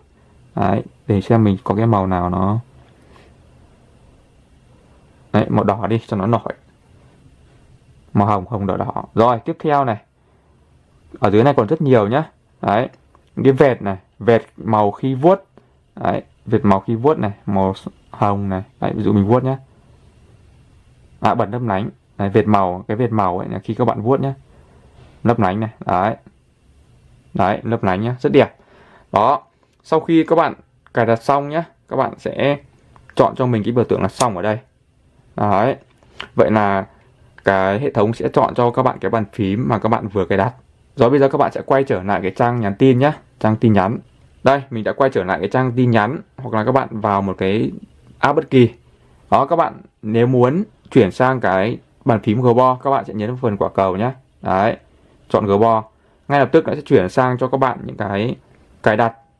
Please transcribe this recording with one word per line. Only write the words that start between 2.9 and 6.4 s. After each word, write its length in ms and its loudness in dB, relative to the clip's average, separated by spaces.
đấy, 160 2
màu 140 0
đỏ 240 -2
đi 200 -2
cho 100 -4
nó 100 -2
nổi. 260 -2